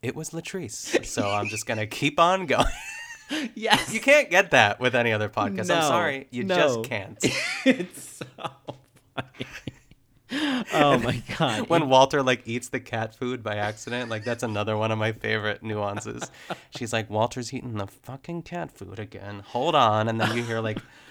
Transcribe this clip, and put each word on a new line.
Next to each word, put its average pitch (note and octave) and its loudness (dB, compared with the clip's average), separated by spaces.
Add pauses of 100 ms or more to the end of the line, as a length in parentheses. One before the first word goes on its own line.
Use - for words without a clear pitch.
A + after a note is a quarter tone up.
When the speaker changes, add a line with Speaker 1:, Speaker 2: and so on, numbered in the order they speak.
Speaker 1:
it A#2 -4
was D#3+ -8
Latrice, - -6
so G#2 -2
I'm G#2 0
just - -8
gonna A2 -2
keep D3 -2
on F3+ 4
going." - 2
<laughs> - -6 (800)
Speaker 2:
Yes. G#3+ 0
Speaker 1:
You A3 -2
can't C#4+ 6
get F3+ 4
that G#2+ 6
with B2 0
any A#2 4
other G#2+ 0
podcast. G#2 -2
I'm F3+ -4 (120)
Speaker 2:
No, - 4
Speaker 1:
sorry. D3 0
You A#3+ -4
Speaker 2:
no. F#3 0
Speaker 1:
just C3 4
can't. G#2 -6 (280)
Speaker 2:
<laughs> - -4
It's - 0
so - -10 (920)
funny. - -10 (1300)
Oh, C#3+ 6
my A#2+ -2 (160)
God. A2+ 0
Speaker 1:
<laughs> A2 -6
When E3 4
Speaker 2:
It C#3 0
Speaker 1:
Walter, C3+ 8
like, B2+ 2
eats A#2 -6
the C3+ -6
cat A2+ -6
food B2 -6
by G#2 -4
accident, A2+ -4
like, A2 -6
that's A#2+ -2
another G#2+ -2
one A2 0
of A2 0
my A2 0
favorite G#2+ -2
nuances. G#2+ -4 (480)
She's A2+ -6
like, A2 -2
"Walter's A2+ -2
eating A#2+ -8
the G2 -4
fucking E3 -12
cat E3+ -10
food F#2+ -14
again. G2+ -12
Hold D#3 0
on." G#2+ 6
And A2+ 0
then A2+ 2
you A#2+ -2
hear, A2+ -2
like, A2 -4 (320)